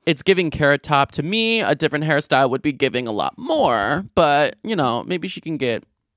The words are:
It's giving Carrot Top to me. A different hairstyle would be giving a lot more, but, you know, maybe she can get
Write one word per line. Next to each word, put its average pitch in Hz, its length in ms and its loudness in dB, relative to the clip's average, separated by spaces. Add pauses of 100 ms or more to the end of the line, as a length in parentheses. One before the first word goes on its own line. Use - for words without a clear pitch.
It's 160 180 0
giving 180 280 2
Carrot 143 320 2
Top 139 300 0
to 147 100 -4
me. 220 380 0
A 147 160 0
different 151 280 -2
hairstyle 139 460 2
would 131 100 -2
be 147 120 0
giving 123 340 -2
a 113 60 -4
lot 85 260 -4
more, 160 640 0 (100)
but, 147 500 2
you 220 120 -4
know, 120 280 0
maybe 180 240 -6
she - 120 -12
can 160 160 -8
get 120 280 -4 (320)